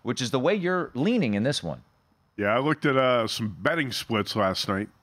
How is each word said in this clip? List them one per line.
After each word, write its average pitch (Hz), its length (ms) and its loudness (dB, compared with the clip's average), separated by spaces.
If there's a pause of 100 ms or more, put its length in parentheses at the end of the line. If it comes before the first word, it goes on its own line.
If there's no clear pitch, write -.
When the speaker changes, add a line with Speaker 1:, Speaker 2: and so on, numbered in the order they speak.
Speaker 1:
which 117 180 -4
is 117 120 -4
the 131 80 2
way 180 160 2
you're 180 380 -2
leaning 151 400 0
in 101 100 0
this 139 180 0
one. 69 220 -8 (520)
Speaker 2:
Yeah, 101 120 0
I 113 100 4
looked 147 260 0
at, 139 120 2
uh, 123 320 4
some 107 320 -6
betting 143 320 0
splits - 420 -2
last 95 340 0
night. 101 200 -2 (140)